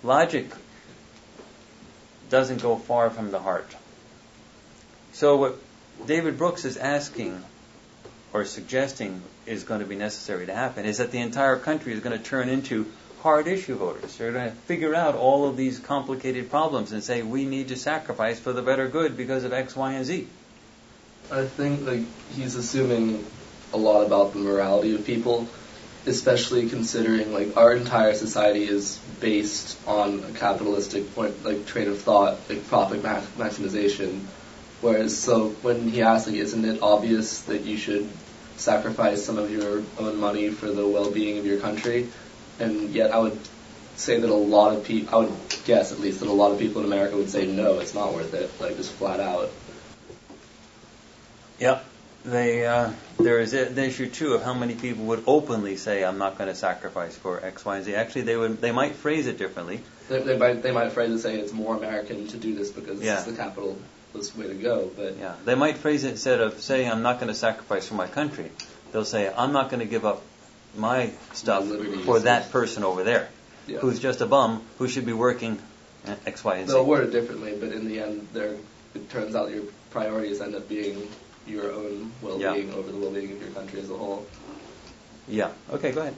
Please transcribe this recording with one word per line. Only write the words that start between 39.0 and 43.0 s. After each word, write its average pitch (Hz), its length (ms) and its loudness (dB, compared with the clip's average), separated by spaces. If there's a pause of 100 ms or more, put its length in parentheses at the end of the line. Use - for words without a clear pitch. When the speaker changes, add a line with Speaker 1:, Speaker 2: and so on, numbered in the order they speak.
Speaker 2:
some 110 140 -2
of 104 140 -2
your 107 320 -2 (140)
own 107 200 -2
money 104 320 0
for 107 160 -6
the 101 200 0
well-being 104 520 2
of 101 80 -4
your 101 140 2
country?" 117 480 -2 (500)
And 107 320 -2
yet 110 200 4